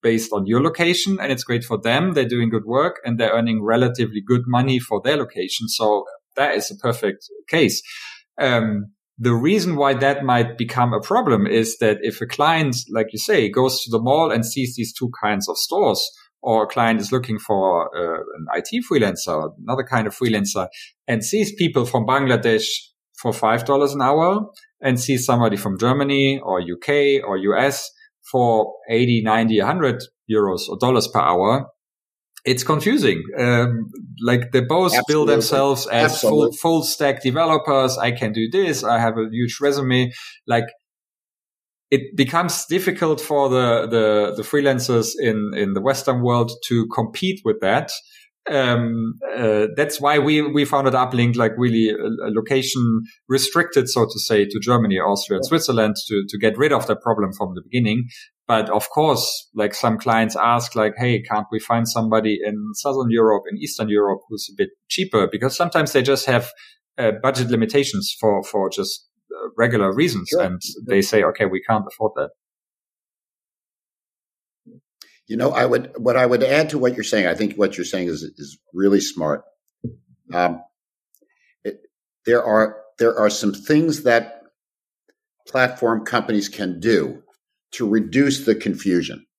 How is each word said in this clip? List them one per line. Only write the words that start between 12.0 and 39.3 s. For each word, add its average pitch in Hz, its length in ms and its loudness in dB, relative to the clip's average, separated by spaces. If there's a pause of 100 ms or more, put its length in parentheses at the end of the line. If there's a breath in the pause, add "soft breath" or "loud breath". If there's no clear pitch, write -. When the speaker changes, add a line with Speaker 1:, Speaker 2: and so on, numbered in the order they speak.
Speaker 1:
if - 180 -4
a 110 60 -6
client, 151 500 0 (140)
like 110 200 -2
you 107 80 -10
say, 147 300 2
goes 131 360 0
to 120 60 -10
the 113 120 0
mall 151 280 2
and 113 140 0
sees 123 320 -4
these 110 160 -6
two 123 180 -6 (120)
kinds 101 260 -2
of 87 80 -6
stores, 160 500 0 (360 soft breath)
or 110 220 2
a - 20 -4
client 113 340 0
is 101 120 -4
looking 120 260 -4
for, 95 580 0
uh, 82 240 -4
an 78 320 -12
I 85 120 -2
T 240 160 -6
freelancer, 92 800 -2
another 127 260 -6
kind 113 220 -2
of 101 100 -8
freelancer, 101 520 -2 (380 loud breath)
and 113 180 -2
sees 208 280 -2
people 151 320 0
from 117 220 0
Bangladesh 120 600 2 (540)
for 117 120 -2
five 117 320 0
dollars 139 300 2
an 143 60 -4
hour 165 480 2 (320 soft breath)
and 127 200 0
sees 127 240 0
somebody 117 320 2
from 98 220 -6
Germany 139 640 0
or 92 180 -2
U 87 200 -8
K 143 400 2
or 98 160 -4
U 95 200 0
S 135 340 0 (400 soft breath)
for 120 440 2 (140)
eighty, 117 340 2
ninety, 110 360 2
a 98 80 2
hundred 143 360 0 (280)
euros 101 380 0
or - 100 -8
dollars 123 300 2
per 113 100 -2
hour, 95 480 2 (800)
it's - 180 0
confusing. 151 600 0 (160)
Um, 120 520 2 (320)
like, 120 300 0
they 131 80 6
both 165 320 2
bill 123 80 4
Speaker 2:
Absolutely. 147 340 2
Speaker 1:
themselves 139 520 0
as 135 340 2
full, - 240 4
Speaker 2:
Absolutely. 117 140 0
Speaker 1:
full 165 240 2
stack 139 400 -2
developers. 139 760 2
"I 123 140 0
can 120 200 -2
do 113 180 -2
this. 175 340 0
I 113 140 2
have 113 200 0
a 110 120 -2